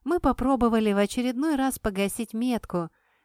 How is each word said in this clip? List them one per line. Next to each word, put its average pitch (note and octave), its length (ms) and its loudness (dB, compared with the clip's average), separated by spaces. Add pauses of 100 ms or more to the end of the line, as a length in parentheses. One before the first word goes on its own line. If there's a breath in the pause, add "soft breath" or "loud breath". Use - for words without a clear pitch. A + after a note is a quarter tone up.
мы F4 160 0
попробовали A#3 760 2
в G3 40 0
очередной B3 580 0
раз C4 220 0
погасить G3+ 560 -4
метку, A3 560 -2 (360)